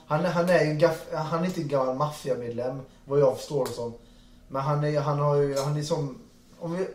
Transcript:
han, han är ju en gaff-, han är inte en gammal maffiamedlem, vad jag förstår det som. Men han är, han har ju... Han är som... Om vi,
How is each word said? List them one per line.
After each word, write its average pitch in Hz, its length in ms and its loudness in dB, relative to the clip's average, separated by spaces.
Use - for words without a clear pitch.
han, 156 180 0
han 175 260 2
är 160 140 6
ju 151 60 2
en 151 100 -2
gaff-, 165 360 2
han 160 260 -2
är 180 40 0
inte 175 140 -4
en 143 80 -4
gammal 131 280 0
maffiamedlem, 127 840 -4
vad 139 160 2
jag 135 160 6
förstår 135 300 -2
det 110 60 -6
som. 117 220 -8
Men 135 140 -4
han 147 220 0
är, 151 160 0
han 143 180 0
har 147 180 2
ju... 139 220 2
Han 147 180 0
är 147 60 -2
som... 147 360 -4
Om 170 180 -6
vi, 190 180 -2